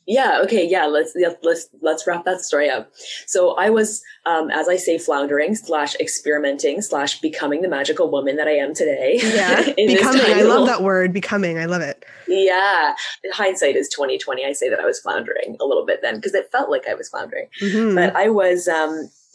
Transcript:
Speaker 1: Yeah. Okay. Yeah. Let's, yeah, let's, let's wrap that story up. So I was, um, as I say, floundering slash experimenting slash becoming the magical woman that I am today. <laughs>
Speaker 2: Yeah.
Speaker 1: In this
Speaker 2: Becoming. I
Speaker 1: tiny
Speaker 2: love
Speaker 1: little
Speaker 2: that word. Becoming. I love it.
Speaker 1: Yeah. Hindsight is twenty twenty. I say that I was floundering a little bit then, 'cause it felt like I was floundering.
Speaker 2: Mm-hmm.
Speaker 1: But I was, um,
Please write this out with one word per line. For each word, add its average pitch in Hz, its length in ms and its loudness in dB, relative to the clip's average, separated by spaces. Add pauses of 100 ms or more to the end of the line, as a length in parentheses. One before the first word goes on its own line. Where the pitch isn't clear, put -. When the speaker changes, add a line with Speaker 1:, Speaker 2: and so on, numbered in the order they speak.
Speaker 1:
Yeah. 233 380 2
Okay. 185 240 2
Yeah. 175 160 2
Let's, 151 320 0
yeah, 170 160 2 (100)
let's, 165 240 0 (140)
let's - 260 -2
wrap 175 200 -2
that 180 160 -2
story 147 260 0
up. 120 220 -4 (360)
So 180 300 2
I 202 140 2
was, 214 320 0 (240)
um, 160 240 0
as 156 180 -2
I 180 80 2
say, 170 220 0
floundering 147 560 0
slash 151 420 -4
experimenting 147 840 -2
slash 143 380 -4
becoming 151 420 -4
the 180 60 -2
magical 151 420 0
woman 139 260 -2
that 151 100 0
I 160 60 2
am 143 220 0
today. 147 460 0
<laughs> - 20 -2
Speaker 2:
Yeah. 202 400 2 (160)
Speaker 1:
In - 100 4
this - 100 6
Speaker 2:
Becoming. 262 220 4
I - 40 4
Speaker 1:
tiny - 180 6
Speaker 2:
love - 80 8
Speaker 1:
little 240 160 6
Speaker 2:
that 220 160 2
word. 185 300 2
Becoming. 185 460 -2
I 165 60 -4
love 170 160 -2
it. - 240 -8 (240)
Speaker 1:
Yeah. 185 640 2 (380)
Hindsight 185 440 0
is 139 120 0
twenty 131 300 -4
twenty. 131 260 -6
I 139 80 -4
say 131 160 -2
that 107 100 0
I 82 60 -4
was 120 160 0
floundering - 580 -6
a 135 60 -4
little 135 220 0
bit - 160 -2
then, 110 180 -4
'cause 196 140 -6
it 175 180 -2
felt 269 180 -2
like 135 160 -2
I 110 80 -4
was - 140 -14
floundering. - 400 -10 (140)
Speaker 2:
Mm-hmm. 208 320 0
Speaker 1:
But 180 200 2
I 196 140 2
was, 180 400 2
um, 160 400 -2 (260)